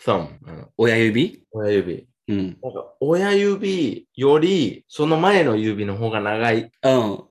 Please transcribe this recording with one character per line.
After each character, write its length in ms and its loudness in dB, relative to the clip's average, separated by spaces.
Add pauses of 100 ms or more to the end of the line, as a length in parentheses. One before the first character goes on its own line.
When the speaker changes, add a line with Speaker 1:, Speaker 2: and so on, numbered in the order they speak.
Speaker 1:
thumb。 240 0 (180)
あ 60 -16
の、 240 -18
Speaker 2:
親 220 4
指？ 520 2
Speaker 1:
親 220 -4
指。 340 -2 (220)
Speaker 2:
う 60 -2
ん。 280 -4
Speaker 1:
な 80 -10
ん 20 -12
か、 280 -14
親 320 0
指 840 -2
よ 240 4
り、 480 0
そ 200 -6
の 100 2
前 260 4
の 140 0
指 300 -2
の 100 -6
方 140 -4
が 100 -4
長 320 -2
い。 180 -2 (120)
Speaker 2:
う 60 2
ん。 420 0